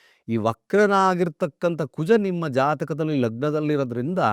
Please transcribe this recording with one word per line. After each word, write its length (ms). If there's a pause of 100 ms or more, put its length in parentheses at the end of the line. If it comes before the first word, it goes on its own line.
(280)
ಈ 80
ವಕ್ರನಾಗಿರ್ತಕ್ಕಂಥ 1500
ಕುಜ 280
ನಿಮ್ಮ 380
ಜಾತಕದಲ್ಲಿ 720
ಲಗ್ನದಲ್ಲಿರೋದ್ರಿಂದ 1000 (140)